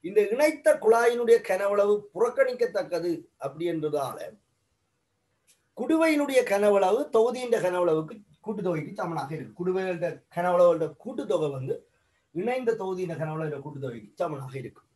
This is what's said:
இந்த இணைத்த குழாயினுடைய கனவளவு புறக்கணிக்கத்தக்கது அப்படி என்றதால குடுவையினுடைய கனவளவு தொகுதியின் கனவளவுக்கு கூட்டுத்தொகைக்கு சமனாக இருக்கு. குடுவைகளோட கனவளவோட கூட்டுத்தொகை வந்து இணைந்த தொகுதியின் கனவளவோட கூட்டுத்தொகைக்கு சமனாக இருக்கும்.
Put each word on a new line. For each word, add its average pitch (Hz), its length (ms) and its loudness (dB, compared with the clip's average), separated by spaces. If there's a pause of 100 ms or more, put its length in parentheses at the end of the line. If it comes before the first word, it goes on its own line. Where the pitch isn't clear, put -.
இந்த 202 160 2 (120)
இணைத்த 302 360 2 (120)
குழாயினுடைய 233 640 4
கனவளவு 202 520 2 (140)
புறக்கணிக்கத்தக்கது 214 1000 -2 (280)
அப்படி 139 280 -8
என்றதால 147 520 -4 (1600)
குடுவையினுடைய 294 680 2
கனவளவு 202 640 4
தொகுதியின் 233 460 2 (100)
கனவளவுக்கு 170 500 0 (260)
கூட்டுத்தொகைக்கு 180 540 -6
சமனாக 160 400 -6
இருக்கு. - 240 -14
குடுவைகளோட 180 500 -2 (240)
கனவளவோட 175 540 4 (100)
கூட்டுத்தொகை 180 540 -4
வந்து 131 240 -6 (600)
இணைந்த 233 460 -2
தொகுதியின் 180 400 -6
கனவளவோட 156 380 -6
கூட்டுத்தொகைக்கு 131 520 -12 (100)
சமனாக 135 360 -6
இருக்கும். 110 380 -16